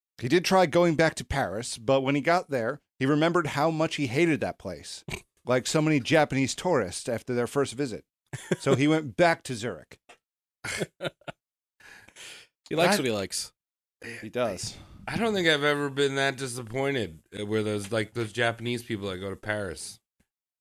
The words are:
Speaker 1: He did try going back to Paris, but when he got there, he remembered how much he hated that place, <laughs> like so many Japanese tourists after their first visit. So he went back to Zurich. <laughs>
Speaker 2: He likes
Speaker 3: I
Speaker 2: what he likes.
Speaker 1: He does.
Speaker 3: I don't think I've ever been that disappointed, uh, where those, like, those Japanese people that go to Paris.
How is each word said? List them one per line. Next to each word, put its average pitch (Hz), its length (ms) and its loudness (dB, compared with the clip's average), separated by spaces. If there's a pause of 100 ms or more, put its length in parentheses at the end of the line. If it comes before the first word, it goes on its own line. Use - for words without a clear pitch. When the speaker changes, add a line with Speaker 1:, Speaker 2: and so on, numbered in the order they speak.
(200)
Speaker 1:
He 123 80 -6
did 165 180 4
try 185 200 6
going 170 300 4
back 160 200 4
to 131 100 -10
Paris, 117 520 -4
but 135 240 2
when 135 140 0
he 143 60 0
got 170 280 0
there, 131 300 -2 (200)
he 131 60 0
remembered 156 420 2
how 151 220 2
much 156 280 0
he 143 100 -2
hated 147 340 2
that 95 160 -4
place, - 460 -12 (220)
<laughs> - 200 -20
like 123 220 2
so 160 140 2
many 156 180 4
Japanese 135 560 2
tourists 120 540 -2
after 117 260 -4
their 120 120 0
first 135 260 -2
visit. 120 320 -6 (540)
So 135 160 4
he 139 120 4
went 156 300 0
back 170 260 4
to 127 120 -8
Zurich. 101 440 -10 (640)
<laughs> - 460 -6 (1600)
Speaker 2:
He 151 60 -4
likes 180 200 4
Speaker 3:
I - 20 0
Speaker 2:
what 143 80 0
he 117 80 0
likes. - 400 -6 (680)
Speaker 1:
He 113 60 -12
does. 110 480 -4 (320)
Speaker 3:
I - 80 -6
don't 214 180 0
think 180 140 2
I've 147 160 4
ever 143 260 2
been 139 260 0
that 139 200 0
disappointed, 123 840 -4 (200)
uh, 104 60 -6
where 107 180 0
those, 104 300 -2
like, 110 200 -2
those 110 200 -6
Japanese 117 500 -2
people 101 260 -6
that 92 100 -6
go 98 100 -6
to 92 80 -8
Paris. 104 640 -6 (600)